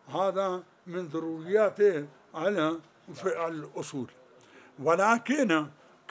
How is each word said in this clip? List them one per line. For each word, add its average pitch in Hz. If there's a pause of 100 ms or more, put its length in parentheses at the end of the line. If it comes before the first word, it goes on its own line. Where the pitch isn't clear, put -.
(140)
هذا 185 (240)
من 175
ضرورياته 165 (280)
على 165 (360)
في 165
الأصول. 147 (720)
ولكن 196 (440)